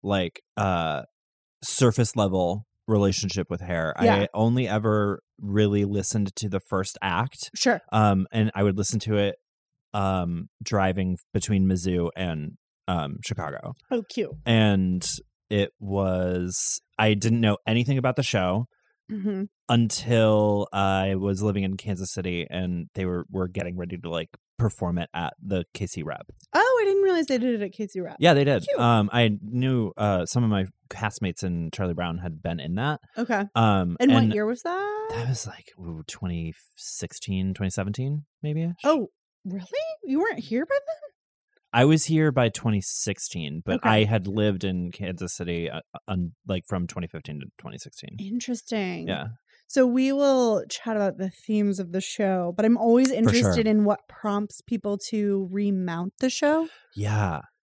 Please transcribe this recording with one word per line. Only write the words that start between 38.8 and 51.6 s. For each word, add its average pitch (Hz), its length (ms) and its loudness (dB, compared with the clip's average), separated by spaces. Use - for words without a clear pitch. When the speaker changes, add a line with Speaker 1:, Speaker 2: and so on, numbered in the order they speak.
Speaker 2:
Oh, 277 240 2
really? 185 200 -8
You 277 160 0
weren't 370 200 -2
here 254 260 -4
by 554 80 -2
then? 587 360 -6
Speaker 1:
I 120 120 4
was 156 220 4
here 156 260 2
by 123 160 4
twenty 107 340 0
sixteen, - 840 -6
but 90 120 -2
Speaker 2:
Okay. - 120 0
Speaker 1:
I 110 160 6
had 104 220 0
lived 101 380 0
in 90 260 -2
Kansas 90 420 -8
City, 85 380 -4
uh, 80 100 -10
un-, 90 240 -4
like, 92 220 -4
from 90 180 -4
twenty 85 200 -10
fifteen 76 340 -12
to 65 60 -16
twenty - 200 -16
sixteen. - 400 -18
Speaker 2:
Interesting. 196 880 -6
Speaker 1:
Yeah. 87 200 -6
Speaker 2:
So 254 180 6
we 262 240 2
will 262 580 2
chat - 280 -6
about 202 220 0
the 185 120 -4
themes 202 480 0